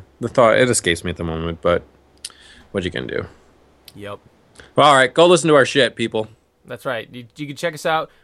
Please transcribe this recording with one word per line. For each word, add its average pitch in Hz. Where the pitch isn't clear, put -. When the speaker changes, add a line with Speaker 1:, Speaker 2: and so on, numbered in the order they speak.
Speaker 1:
The 120
thought, 110
it 123
escapes 90
me 90
at 82
the 87
moment, 82
but 85
what 95
you 90
can 62
do? -
Speaker 2:
Yep. 101
Speaker 1:
Well, 139
all 143
right, 131
go 165
listen 170
to 151
our 127
shit, 123
people. 113
Speaker 2:
That's 123
right. 117
You, 120
you 147
can 139
check 170
us 143
out. 160